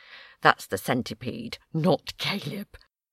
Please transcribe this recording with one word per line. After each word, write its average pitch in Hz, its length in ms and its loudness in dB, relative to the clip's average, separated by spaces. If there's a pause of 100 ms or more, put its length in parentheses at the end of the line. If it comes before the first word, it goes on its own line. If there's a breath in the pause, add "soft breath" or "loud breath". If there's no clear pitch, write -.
(420 loud breath)
That's - 240 4
the 98 120 -2
centipede, - 800 -4 (140)
not - 460 2
Caleb. - 580 -6 (360)